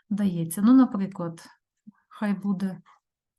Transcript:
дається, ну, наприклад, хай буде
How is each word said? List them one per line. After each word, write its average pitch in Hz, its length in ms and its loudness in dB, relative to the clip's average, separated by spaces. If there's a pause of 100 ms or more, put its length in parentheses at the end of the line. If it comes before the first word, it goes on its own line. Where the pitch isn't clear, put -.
дається, 185 520 -4
ну, 233 120 6
наприклад, 196 720 0 (640)
хай 208 260 -4
буде 190 480 -4 (580)